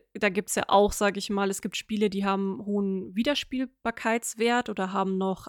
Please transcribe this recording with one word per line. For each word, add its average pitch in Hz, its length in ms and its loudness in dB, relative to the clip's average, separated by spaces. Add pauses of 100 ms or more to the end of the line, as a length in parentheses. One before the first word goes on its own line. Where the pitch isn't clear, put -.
(140)
da 208 160 2
gibt's 202 240 -2
ja - 120 0
auch, 202 260 6
sag 202 240 0
ich 202 140 -6
mal, 196 200 0
es 196 100 -6
gibt - 160 -6
Spiele, 214 320 0
die 196 160 -2
haben 196 400 -2
hohen 196 500 -2
Wiederspielbarkeitswert 240 1500 -2
oder 190 240 -4
haben 190 260 0
noch, 190 300 -2